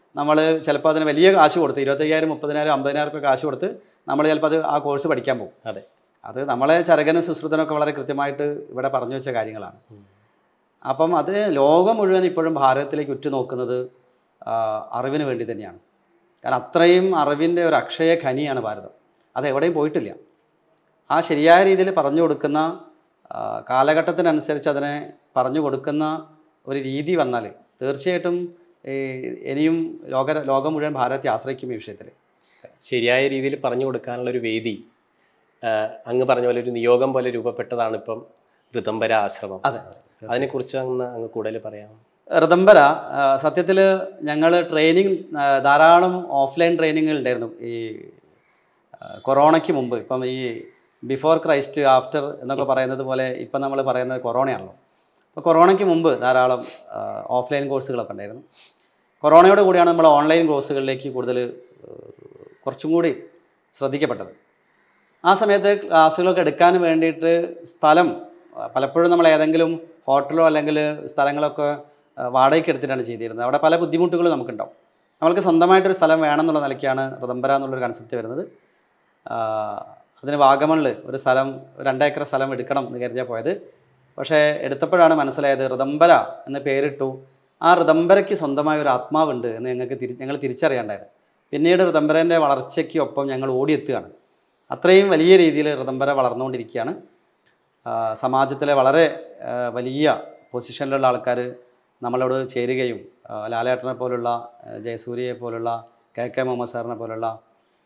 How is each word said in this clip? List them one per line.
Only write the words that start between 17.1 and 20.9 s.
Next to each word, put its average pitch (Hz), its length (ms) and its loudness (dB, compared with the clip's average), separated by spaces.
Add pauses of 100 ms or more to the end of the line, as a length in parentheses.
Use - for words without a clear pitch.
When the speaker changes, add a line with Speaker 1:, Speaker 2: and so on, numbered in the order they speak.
Speaker 1:
അറിവിൻ്റെ 160 500 0
ഒരു 160 100 2
അക്ഷയ 165 480 0
ഖനിയാണ് 135 360 -4
ഭാരതം. 107 300 -10 (480)
അത് 135 100 -4
എവിടെയും 143 260 0
പോയിട്ടില്ല. 151 400 -4 (1000)